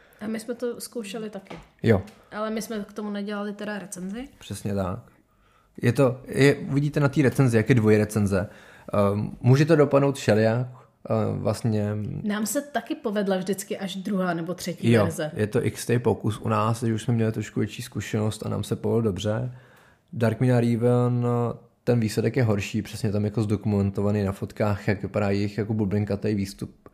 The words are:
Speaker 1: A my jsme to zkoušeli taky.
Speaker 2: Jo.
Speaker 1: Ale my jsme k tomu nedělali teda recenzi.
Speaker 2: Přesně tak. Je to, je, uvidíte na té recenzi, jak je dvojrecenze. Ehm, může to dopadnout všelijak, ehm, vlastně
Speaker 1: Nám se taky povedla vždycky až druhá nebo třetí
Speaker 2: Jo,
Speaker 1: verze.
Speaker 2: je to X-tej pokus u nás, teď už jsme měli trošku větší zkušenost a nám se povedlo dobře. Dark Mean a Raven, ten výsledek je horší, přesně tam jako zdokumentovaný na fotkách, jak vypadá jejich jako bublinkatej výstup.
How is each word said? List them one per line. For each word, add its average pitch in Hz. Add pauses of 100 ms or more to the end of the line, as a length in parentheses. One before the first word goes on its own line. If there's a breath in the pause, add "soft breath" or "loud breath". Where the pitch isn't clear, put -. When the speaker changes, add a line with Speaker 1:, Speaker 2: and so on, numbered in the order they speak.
(200 soft breath)
Speaker 1:
A 214
my 220
jsme 240
to 240
zkoušeli 214
taky. 190 (240)
Speaker 2:
Jo. 110 (300)
Speaker 1:
Ale 214
my 220
jsme 208
k -
tomu 208
nedělali 208
teda 208
recenzi. 190 (100)
Speaker 2:
Přesně -
tak. 107 (840 soft breath)
Je 117
to, 123
je, 143
uvidíte 143
na 143
té 151
recenzi, 123
jak 107
je 135
dvojrecenze. 107 (640 loud breath)
Ehm, 107
může 135
to 160
dopadnout 139
všelijak, 110 (440 loud breath)
ehm, 104
vlastně 107 (340)
Speaker 1:
Nám 214
se 277
taky 285
povedla 202
vždycky 185
až 190
druhá 185
nebo 170
třetí 165
Speaker 2:
Jo, 110
Speaker 1:
verze. 82
Speaker 2:
je 107
to -
X-tej 120
pokus 110
u 110
nás, 110
teď 117
už 110
jsme 123
měli 110
trošku 110
větší 110
zkušenost 107
a -
nám 104
se 107
povedlo 107
dobře. 107 (600 loud breath)
Dark 113
Mean 127
a 120
Raven, 120 (580)
ten 120
výsledek 110
je 135
horší, 104
přesně 104
tam 104
jako 107
zdokumentovaný 101
na 98
fotkách, 104
jak 98
vypadá 101
jejich 101
jako 110
bublinkatej 104
výstup. -